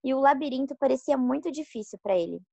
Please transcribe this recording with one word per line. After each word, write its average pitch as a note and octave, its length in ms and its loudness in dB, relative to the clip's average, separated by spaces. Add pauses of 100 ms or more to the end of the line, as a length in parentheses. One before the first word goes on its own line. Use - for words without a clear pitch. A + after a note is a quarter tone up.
e C4 120 0
o C4 40 0
labirinto C#4 560 2
parecia C4+ 400 0
muito C4 360 0
difícil B3 500 -10
para G3 160 0
ele. E3+ 240 -2 (120)